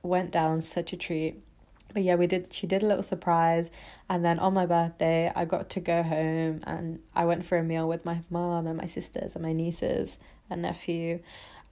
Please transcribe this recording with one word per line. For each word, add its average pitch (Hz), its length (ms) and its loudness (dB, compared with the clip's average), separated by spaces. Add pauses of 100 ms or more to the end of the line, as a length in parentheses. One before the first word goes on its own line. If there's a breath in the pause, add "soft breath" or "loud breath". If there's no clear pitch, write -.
went 180 280 0
down 160 320 2
such 175 320 -4
a - 20 -8
treat. 160 460 -4 (500)
But 202 120 0
yeah, 180 100 6
we 175 120 6
did, 180 280 -2
she - 120 -6
did 190 160 2
a 214 40 2
little 202 160 2
surprise, 170 680 2 (380 loud breath)
and 175 160 0
then 170 140 4
on 190 160 2
my 185 100 4
birthday, 170 720 2
I 175 80 0
got 165 260 -2
to 185 100 -4
go 170 220 0
home, 160 600 0
and 165 360 -6 (140)
I 170 120 4
went 170 180 2
for 180 140 2
a 165 40 2
meal 165 240 0
with 165 200 -2
my 170 240 -2
mom 170 360 -2
and 165 120 -4
my - 80 -6
sisters - 480 -8
and 165 100 -8
my 160 80 -2
nieces - 640 -2 (300 soft breath)
and 175 140 -6
nephew. 170 580 -4 (520 loud breath)